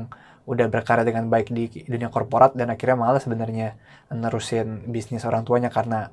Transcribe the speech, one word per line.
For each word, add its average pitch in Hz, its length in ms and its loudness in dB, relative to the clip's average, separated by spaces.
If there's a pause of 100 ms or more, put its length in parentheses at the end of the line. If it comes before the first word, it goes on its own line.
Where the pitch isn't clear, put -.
(440)
udah 117 240 2
berkarya 113 400 2
dengan 113 240 0
baik 113 240 2
di 117 320 -4
dunia 117 240 -4
korporat 120 400 4
dan 120 160 -2
akhirnya 120 320 2
malah 127 240 2
sebenarnya 113 560 -4 (320)
nerusin 113 800 -2
bisnis 113 320 -4
orang 113 240 -2
tuanya 120 240 2
karena 110 420 -2